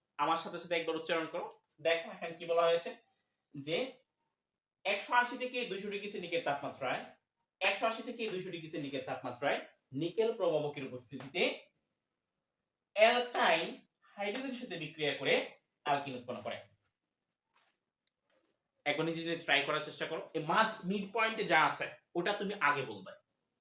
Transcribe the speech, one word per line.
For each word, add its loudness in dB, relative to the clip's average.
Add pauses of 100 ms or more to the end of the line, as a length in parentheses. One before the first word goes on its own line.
(200)
আমার 4
সাথে -8
সাথে -2
একবার 0
উচ্চারণ 0
করো। -4 (400)
দেখো 2
এখানে -8
কি -10
বলা 6
হয়েছে, 2 (760)
যে 0 (1080)
একশো -2 (100)
আশি 0
থেকে -4 (140)
দুইশো -6
ডিগ্রি -6
সেন্টিগ্রেড -2
তাপমাত্রায়, -2 (600)
একশো 0
আশি -6
থেকে -6 (120)
দুইশো -6
ডিগ্রি -8
সেন্টিগ্রেড -4
তাপমাত্রায় -2 (420)
নিকেল 2 (100)
প্রভাবকের 0
উপস্থিতিতে -4 (1500)
অ্যালকাইন 6 (480)
হাইড্রোজেনের -4
সাথে -8
বিক্রিয়া -2
করে 4 (500)
অ্যালকিন 0
উৎপন্ন -8
করে। -6 (2250)
একবার 2
নিজে -2
নিজে -2
ট্রাই 6
করার 0
চেষ্টা -6
করো। -4 (160)
এই -2
মাঝ 6 (200)
মিড 0 (100)
পয়েন্টে 0
যা 8 (100)
আছে -2 (320)
ওটা 0
তুমি -2 (160)
আগে 2
বলবে, -12 (500)